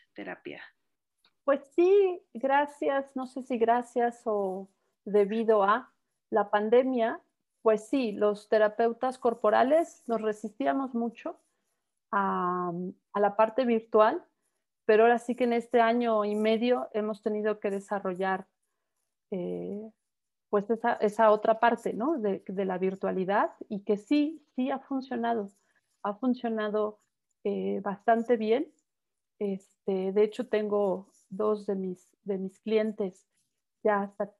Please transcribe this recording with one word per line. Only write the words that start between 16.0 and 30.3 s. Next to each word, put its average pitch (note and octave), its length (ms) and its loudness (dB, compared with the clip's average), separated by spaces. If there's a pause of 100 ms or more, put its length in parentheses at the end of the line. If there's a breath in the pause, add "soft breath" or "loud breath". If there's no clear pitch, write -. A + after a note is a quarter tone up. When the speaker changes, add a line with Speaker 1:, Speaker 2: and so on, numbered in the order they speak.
Speaker 2:
y G#3 100 -2
medio A3+ 580 0
hemos G#3+ 300 -4
tenido G#3 360 -2
que G3+ 120 -4
desarrollar, F#3+ 720 -4 (840)
eh, F3+ 600 -8 (580)
pues G3+ 200 0
esa, A#3 240 -2
esa G#3+ 380 2
otra A3 280 2
parte, A#3 340 0
¿no? C4 260 -4
De, G3 260 -4
de G3 200 -6
la F#3 120 -4
virtualidad F#3+ 760 -2 (160)
y G3+ 160 -8
que G#3 140 0
sí, D4 480 -2 (100)
sí B3+ 140 -4
ha C4+ 100 -4
funcionado, A#3 720 -4 (540)
ha G#3 100 -4
funcionado, G#3+ 880 -2 (440)
eh, G3 400 -4
bastante A3+ 540 0
bien. A3 340 0 (680)
Este, F#3+ 720 -4
de G#3 120 4
hecho, A3 240 -2